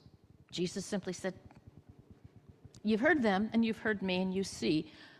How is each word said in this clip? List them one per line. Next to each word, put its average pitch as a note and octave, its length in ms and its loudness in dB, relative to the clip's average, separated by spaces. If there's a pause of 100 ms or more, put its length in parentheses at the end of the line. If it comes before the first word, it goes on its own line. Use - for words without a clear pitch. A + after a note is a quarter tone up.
(500)
Jesus F3 340 -4
simply F#3 280 -4
said, F#3 220 -6 (1500)
"You've G#3+ 160 2
heard D4+ 240 4
them, G#3 300 2
and A3+ 120 4
you've A3 140 0
heard G#3+ 240 -2
me, F#3 180 2
and F#3 140 0
you G3 80 0
see. - 480 0 (300)